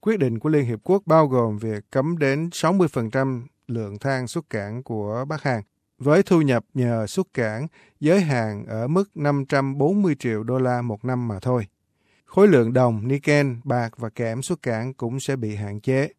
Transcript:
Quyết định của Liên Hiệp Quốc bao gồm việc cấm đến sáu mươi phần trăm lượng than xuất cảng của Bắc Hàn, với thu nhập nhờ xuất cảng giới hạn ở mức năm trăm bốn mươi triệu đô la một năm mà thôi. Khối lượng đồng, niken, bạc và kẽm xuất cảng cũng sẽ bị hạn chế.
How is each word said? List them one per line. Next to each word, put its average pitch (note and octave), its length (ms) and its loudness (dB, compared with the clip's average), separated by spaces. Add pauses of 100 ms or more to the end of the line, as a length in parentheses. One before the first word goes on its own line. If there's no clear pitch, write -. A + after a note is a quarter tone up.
Quyết G#3+ 180 0
định A#2+ 200 0
của D#3 100 -2
Liên D3 160 2
Hiệp A#2 200 -4
Quốc G3 220 2
bao D#3+ 200 6
gồm A#2 320 0
việc G#2+ 320 -8
cấm D#3 280 -2
đến D3 340 0
sáu E3 200 0
mươi F#3 160 4
phần A2+ 220 -2
trăm C3 360 -2 (200)
lượng G#2+ 320 -6
than C3 280 -4
xuất D#3+ 240 -8
cảng A2 320 -6
của A2 460 -4
Bắc D3+ 140 -6
Hàn, A#2+ 200 -2 (360)
với D3+ 240 4
thu F3 180 4
nhập C3 240 2 (100)
nhờ A#2+ 320 0
xuất F#3 280 -4
cảng A#2 320 -2 (340)
giới E3 200 4
hạn A2+ 460 0
ở A2 220 -6
mức F#3+ 280 -2
năm C#3+ 300 0
trăm C3+ 320 0
bốn F3+ 240 2
mươi D#3+ 160 2
triệu A2 240 -2
đô B2 160 -2
la B2 240 0
một A#2 220 -6
năm B2 240 -4
mà G2 120 -6
thôi. B2 260 0 (580)
Khối G3+ 240 4
lượng B2 240 6
đồng, A#2+ 360 2
niken, C#3+ 560 0
bạc A#2+ 320 -2
và A2+ 140 -8
kẽm A#2 320 -6
xuất F3 200 -6
cảng B2 320 -4
cũng B2 260 -6
sẽ C3+ 160 -4
bị A2 180 -4
hạn G2+ 260 -8
chế. C3+ 280 0 (100)